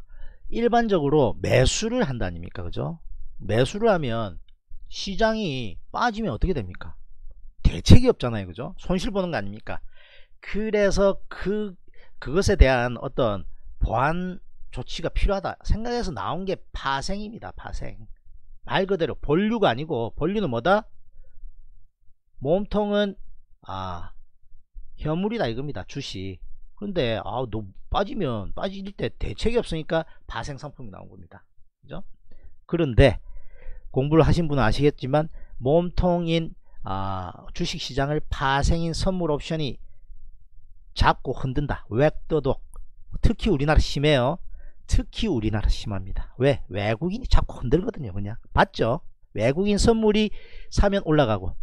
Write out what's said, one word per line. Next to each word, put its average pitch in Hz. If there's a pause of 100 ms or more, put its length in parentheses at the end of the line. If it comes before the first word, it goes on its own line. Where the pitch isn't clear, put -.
(480)
일반적으로 190
매수를 131
한다 120
아닙니까? 87
그죠? 120 (380)
매수를 127
하면 117 (520)
시장이 190 (140)
빠지면 214
어떻게 156
됩니까? 90 (680)
대책이 -
없잖아요. 113
그죠? 135
손실 185
보는 185
거 139
아닙니까? 101 (600)
그래서 202
그, 202 (440)
그것에 185
대한 123
어떤 110 (340)
보완 170 (320)
조치가 160
필요하다 190
생각해서 233
나온 139
게 185 (160)
파생입니다. 190
파생. - (560)
말 170
그대로 165
본류가 202
아니고, 120
본류는 185
뭐다? 180 (1500)
몸통은, 202 (460)
아, 92 (840)
현물이다 185
이겁니다. 117
주식. 95 (360)
근데, 143
아, 120
너 107 (260)
빠지면, 160
빠질 196
때 135 (100)
대책이 214
없으니까 160 (220)
파생 131
상품이 135
나온 92
겁니다. 92 (380)
그죠? 143 (640)
그런데 139 (720)
공부를 147
하신 160
분은 139
아시겠지만 139 (300)
몸통인, 165 (300)
아, 95 (220)
주식시장을 151 (120)
파생인 143
선물 180
옵션이 147 (1160)
잡고 -
흔든다. 135
웹도독. 139 (580)
특히 -
우리나라 147
심해요. 143 (480)
특히 -
우리나라 107
심합니다. -
왜? 131
외국인이 113
자꾸 -
흔들거든요. 143
그냥 101 (160)
봤죠? 143 (340)
외국인 170
선물이 214 (400)
사면 196
올라가고, 110